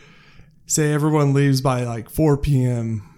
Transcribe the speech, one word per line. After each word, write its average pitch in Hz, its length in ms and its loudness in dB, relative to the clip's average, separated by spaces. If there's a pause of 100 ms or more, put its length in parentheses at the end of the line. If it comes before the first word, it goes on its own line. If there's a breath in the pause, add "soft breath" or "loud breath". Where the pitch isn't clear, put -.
(640 loud breath)
say, 151 280 0
everyone 147 400 2
leaves 139 260 2
by, 127 240 -2
like, 117 260 -8
four 151 280 2
P 143 260 0
M, 113 400 -4 (140)